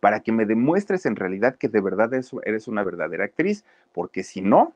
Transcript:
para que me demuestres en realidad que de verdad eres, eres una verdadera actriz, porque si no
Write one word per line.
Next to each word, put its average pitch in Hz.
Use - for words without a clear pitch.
para 107
que 110
me 113
demuestres 165
en 120
realidad 101
que -
de 110
verdad 98
eres, 131
eres 107
una 107
verdadera 85
actriz, 196
porque 87
si -
no 160